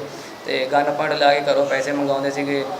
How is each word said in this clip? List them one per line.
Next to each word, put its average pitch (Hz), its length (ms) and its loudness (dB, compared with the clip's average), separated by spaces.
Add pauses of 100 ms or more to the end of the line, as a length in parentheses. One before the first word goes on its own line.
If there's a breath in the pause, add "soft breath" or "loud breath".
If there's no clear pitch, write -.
(460 loud breath)
ਤੇ 135 260 -2
ਗਨ 143 120 4
ਪੁਆਇੰਟ 147 300 0
ਲਾ 143 200 4
ਕੇ 143 180 2
ਘਰੋਂ 139 140 2
ਪੈਸੇ 135 260 0
ਮੰਗਵਾਉਂਦੇ 139 380 0
ਸੀਗੇ 139 340 -2 (160)